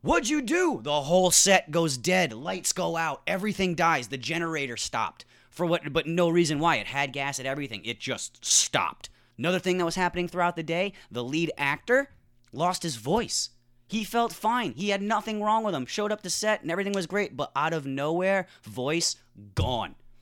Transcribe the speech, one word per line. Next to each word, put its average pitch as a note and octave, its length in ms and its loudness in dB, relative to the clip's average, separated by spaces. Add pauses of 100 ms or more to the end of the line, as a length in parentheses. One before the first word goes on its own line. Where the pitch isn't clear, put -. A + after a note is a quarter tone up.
"What'd D4 260 2
you D4+ 140 0
do?" D4 400 0
the D3 200 0
whole F3+ 280 6
set F#3 400 6
goes D#3 280 2
dead. E3+ 360 2
Lights F3+ 400 -4
go E3+ 240 -2
out. D#3+ 300 -4
Everything F#3 480 0
dies. D#3 320 2
The C3 100 -8
generator D3 580 -4
stopped. A2 480 -4 (280)
For F3 160 -2
what? D#3 260 0
But D#3 140 0
no E3+ 220 4
reason E3 280 4
why. D#3 200 4
It G#2 100 -4
had C#3 260 -2
gas C#3 240 -4
and C3 100 -6
everything. C3+ 380 -6
It A#2 140 -6
just - 440 -8
stopped. - 640 2 (280)
Another F3 220 0
thing F3+ 180 0
that F3 80 2
was E3 120 -2
happening F3 300 0
throughout F3 280 0
the E3 80 -6
day, F3 300 -2 (180)
the A#2+ 120 -4
lead D#3 360 -2
actor A#3 560 0 (360)
lost F3 300 -2
his D#3+ 140 -4
voice. A#2 560 -2 (360)
He G#3+ 160 -4
felt A#3 300 0
fine. A3 400 -2
He F3+ 160 -4
had G3 140 0
nothing G#3+ 400 -2
wrong A3 200 2
with G3+ 120 0
him. C3+ 100 -4
Showed G#3 260 -2
up G#3 120 -6
to F3+ 80 -8
set G#3+ 320 0
and D#3 80 -4
everything G3 220 -2
was F#3+ 120 0
great. F#3 320 -4
But - 180 -4
out D3+ 160 0
of D#3 140 -4
nowhere, E3+ 600 0 (160)
voice B2+ 520 -2 (380)
gone. A2+ 400 0 (280)